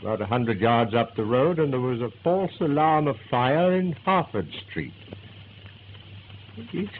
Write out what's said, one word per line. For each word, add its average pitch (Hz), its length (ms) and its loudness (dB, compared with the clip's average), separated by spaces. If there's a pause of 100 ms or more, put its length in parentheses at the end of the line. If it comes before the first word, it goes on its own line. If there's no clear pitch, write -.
about 104 200 -4
a 101 60 -4
hundred 113 340 0
yards 117 340 4
up 117 200 0
the 113 100 -2
road, 139 360 2
and 147 120 0
there 127 80 -2
was 123 200 -2
a 120 100 -4 (140)
false 180 260 0 (100)
alarm 156 460 2
of 139 100 0 (140)
fire 143 440 4
in 185 180 0 (120)
Harford 110 440 0 (200)
Street. 71 240 -8 (1600)
It's 208 440 -6